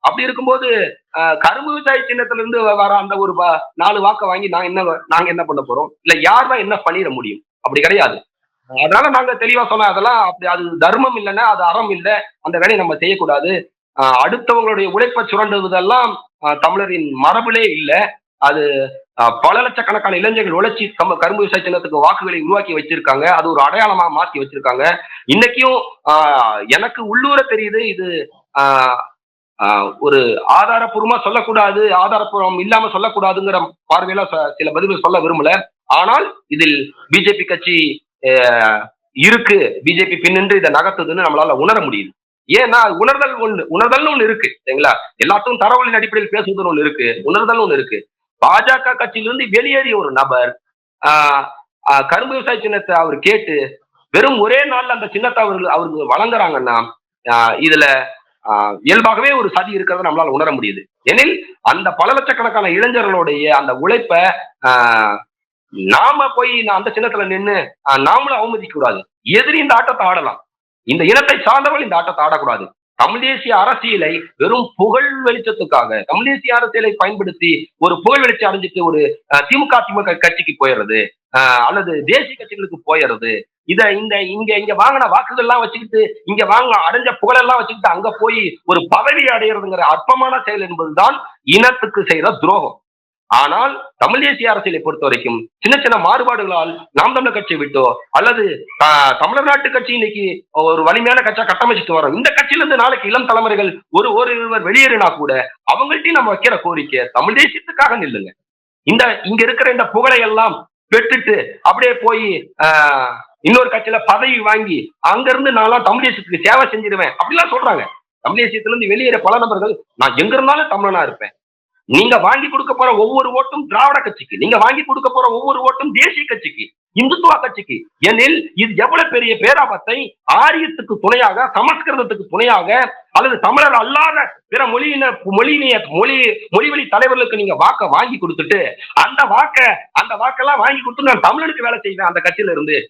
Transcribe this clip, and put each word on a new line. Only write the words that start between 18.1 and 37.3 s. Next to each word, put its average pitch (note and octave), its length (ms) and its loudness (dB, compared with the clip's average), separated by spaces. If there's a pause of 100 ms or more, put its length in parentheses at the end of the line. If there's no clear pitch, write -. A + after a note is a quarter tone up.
அது, C#3+ 520 0 (300)
ஆ, A#2 100 4
பல E3+ 320 2
லட்சக்கணக்கான G#3 540 -2
இளைஞர்கள் G3+ 420 -2
உழைச்சி A3 260 -2
கம்ம-, F3+ 320 -2
கரும்பு G3 260 0
விவசாய G3 200 -2
சின்னத்துக்கு E3+ 380 -2
வாக்குகளை F3+ 400 0
உருவாக்கி F#3+ 340 -2
வச்சிருக்காங்க, D3+ 500 -2
அது E3 260 2
ஒரு D3 120 2
அடையாளமா F#3 480 2
மாத்தி D3+ 280 -4
வச்சிருக்காங்க. C3+ 460 -4 (420)
இன்னைக்கும், A#3+ 520 2 (300)
ஆ, D3+ 60 6 (520)
எனக்கு A3 400 -2
உள்ளூர C4 420 0
தெரியுது A3 300 -2
இது, F#3+ 300 -6 (500)
ஆ, C#3 60 2 (1000)
ஆ, G2+ 360 0
ஒரு C#3 200 4 (300)
ஆதாரப்பூர்வமா A3+ 720 2
சொல்லக்கூடாது, G#3+ 680 0
ஆதாரப்பூர்வம் F#3+ 720 0
இல்லாம A3 280 0
சொல்லக்கூடாதுங்கிற G3 720 -2 (340)
பார்வையில F#3+ 360 -2
ச-, D3+ 260 -2
சில D#3 140 -4
பதில்கள் F3+ 320 -2
சொல்ல F3 160 2
விரும்பல. D#3+ 320 0 (340)
ஆனால் G#3+ 420 2 (200)
இதில் D3 460 -2 (160)
பி F#3+ 140 0
ஜே G3+ 100 2